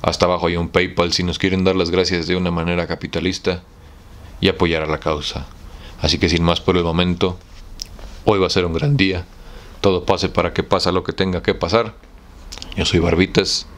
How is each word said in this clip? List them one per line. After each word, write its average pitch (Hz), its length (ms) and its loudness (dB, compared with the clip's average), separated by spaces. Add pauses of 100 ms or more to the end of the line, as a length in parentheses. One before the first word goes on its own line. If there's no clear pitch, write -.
Hasta - 240 2
abajo 87 220 2
hay 85 100 2
un 85 120 -2
PayPal 87 440 2
si 90 100 0
nos 87 160 -2
quieren 92 240 2
dar 92 120 4
las 85 160 2
gracias 87 360 2
de 90 80 2
una 90 160 0
manera 85 360 0
capitalista 85 760 -4 (760)
y 95 80 4
apoyar 82 340 2
a 78 40 -4
la 78 120 -2
causa. 73 460 -4 (560)
Así 80 160 0
que 82 120 2
sin 82 140 2
más 82 160 2
por 90 160 0
el 87 80 2
momento, 87 540 0 (880)
hoy 101 140 4
va 92 80 4
a - 20 -2
ser 90 160 2
un 85 80 -2
gran 143 240 2
día. 92 280 2 (560)
Todo 90 240 2
pase 92 220 2
para - 260 0
que 92 100 0
pasa 90 280 2
lo 90 120 0
que 98 100 -4
tenga 90 280 0
que 101 120 0
pasar. 107 420 0 (800)
Yo 98 100 -2
soy 87 140 4
Barbitas 87 680 2 (120)